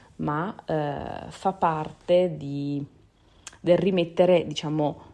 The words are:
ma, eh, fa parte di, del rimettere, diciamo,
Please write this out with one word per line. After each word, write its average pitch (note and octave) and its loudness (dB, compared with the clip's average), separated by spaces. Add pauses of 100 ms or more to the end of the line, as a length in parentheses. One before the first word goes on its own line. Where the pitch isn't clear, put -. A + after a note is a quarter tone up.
(160)
ma, D#3 -4 (100)
eh, D3+ -6
fa F#3+ -4
parte F3 0
di, C#3+ -6 (760)
del E3+ 4
rimettere, F3 4
diciamo, D3 -4